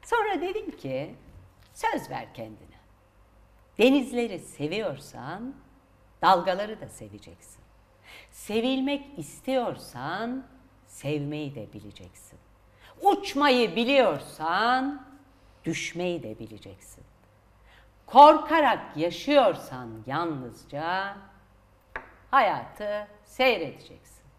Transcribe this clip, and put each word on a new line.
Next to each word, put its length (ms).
Sonra 360
dedim 360
ki, 380
"Söz 360
ver 240
kendine. 400
Denizleri 600
seviyorsan 1120
dalgaları 600
da 80
seveceksin. 720
Sevilmek 760
istiyorsan 1200
sevmeyi 680
de 180
bileceksin." 680
Uçmayı 760
biliyorsan 1300
düşmeyi 580
de 160
bileceksin. 640
Korkarak 920
yaşıyorsan 920
yalnızca 1120
hayatı 760
seyredeceksin. 960